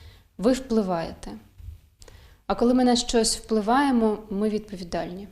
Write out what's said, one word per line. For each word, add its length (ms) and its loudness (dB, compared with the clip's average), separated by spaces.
Ви 140 2
впливаєте. 800 -2
А 80 0
коли 180 4
ми 100 4
на 120 6
щось 420 0
впливаємо, 800 2
ми 200 -2
відповідальні. 840 -8